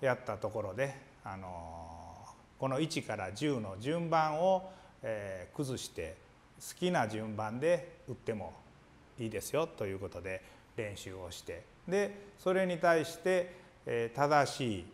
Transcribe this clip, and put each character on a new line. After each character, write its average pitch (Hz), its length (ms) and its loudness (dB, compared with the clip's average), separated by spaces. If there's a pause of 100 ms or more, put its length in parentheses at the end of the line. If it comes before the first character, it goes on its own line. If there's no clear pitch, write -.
や 131 140 6
っ 120 100 -4
た 104 120 -2
と 104 140 -2
こ 107 120 -2
ろ 95 120 -4
で、 135 200 0 (300)
あ 95 120 -8
の、 85 640 -10 (600)
こ 135 100 0
の 131 120 2
一 156 220 0
か 110 140 -2
ら 92 160 -2
十 131 280 2
の 95 180 -6
順 160 320 0
番 156 300 4
を、 190 300 4 (320)
え 101 500 -4
ー、 - 40 -18
崩 131 220 -2
し - 100 -8
て、 80 280 -8 (460)
好 - 160 -12
き 180 140 2
な 131 160 4
順 107 260 -4
番 107 240 -2
で 165 500 2
打 135 40 -4
っ - 20 -6
て - 200 -4
も 90 180 -8 (680)
い 117 80 -2
い 110 40 -4
で 107 100 -4
す - 120 -8
よ 151 140 2
と 160 180 -6
い 95 100 -2
う 98 40 -6
こ 95 100 -6
と 90 140 -12
で 92 200 -6 (340)
練 107 200 -4
習 92 200 -10
を 90 160 -10
し - 100 -12
て、 85 220 -10 (240)
で、 202 500 0
そ 185 160 2
れ 190 120 4
に 180 120 0
対 165 260 6
し - 140 -8
て、 180 340 4 (320)
え 117 280 0
ー、 - 40 -10
正 143 360 6
し 120 260 0
い、 85 160 -8